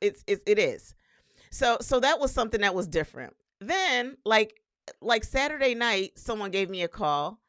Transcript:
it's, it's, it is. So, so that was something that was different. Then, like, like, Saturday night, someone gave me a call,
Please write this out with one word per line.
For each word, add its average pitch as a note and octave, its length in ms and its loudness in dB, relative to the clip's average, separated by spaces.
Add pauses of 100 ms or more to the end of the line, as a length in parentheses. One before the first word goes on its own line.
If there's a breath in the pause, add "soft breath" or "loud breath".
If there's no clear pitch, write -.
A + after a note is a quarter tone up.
it's, G3+ 240 -2
it's, G3 220 -2
it G#3 100 4
is. C#3 380 -2 (560 soft breath)
So, A#3+ 280 2
so B3 200 0
that D4+ 200 4
was C4+ 120 0
something A#3 300 -2
that G3 120 2
was G#3 140 -2
different. D#3 480 -6 (260)
Then, C4+ 640 -2
like, G#3+ 340 2 (400)
like, A3+ 240 0
Saturday C4+ 520 0
night, A3+ 420 -2
someone G#3 320 -6
gave F#3+ 220 -2
me F#3 100 -6
a E3+ 60 -2
call, D3+ 600 -2